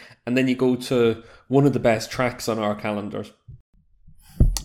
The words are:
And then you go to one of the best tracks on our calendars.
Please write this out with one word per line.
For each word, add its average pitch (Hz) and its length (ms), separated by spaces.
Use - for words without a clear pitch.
And 123 140
then 131 100
you 127 80
go 127 200
to 120 480
one 139 180
of 139 80
the 127 60
best 113 320
tracks 120 360
on 110 120
our 104 160
calendars. 104 560